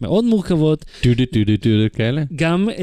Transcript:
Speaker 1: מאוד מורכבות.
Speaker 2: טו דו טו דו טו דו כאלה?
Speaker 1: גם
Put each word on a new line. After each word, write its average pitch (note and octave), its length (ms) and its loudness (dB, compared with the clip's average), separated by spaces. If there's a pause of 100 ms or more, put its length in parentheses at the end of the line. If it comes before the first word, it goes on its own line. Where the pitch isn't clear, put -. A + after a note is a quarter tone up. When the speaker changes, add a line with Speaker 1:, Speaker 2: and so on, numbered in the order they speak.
Speaker 1:
מאוד F#3 240 0
מורכבות. E3+ 600 0 (180)
Speaker 2:
טו B2 120 4
דו B2 120 0
טו A2 200 -4
דו G#2+ 100 2
טו A2 120 -2
דו G#2+ 240 2
כאלה? B2 300 -2 (140)
Speaker 1:
גם E3+ 320 0 (140)